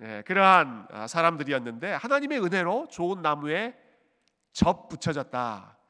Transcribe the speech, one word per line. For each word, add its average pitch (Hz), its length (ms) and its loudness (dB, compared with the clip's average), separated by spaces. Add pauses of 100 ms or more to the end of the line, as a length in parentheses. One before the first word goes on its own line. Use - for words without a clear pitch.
예, 107 240 -12
그러한, 190 680 4
아, 110 160 -10
사람들이었는데 143 840 -2
하나님의 277 500 -2
은혜로 185 480 0
좋은 180 300 -4
나무에 156 560 -2 (760)
접 - 360 0
붙여졌다. 123 880 -6 (120)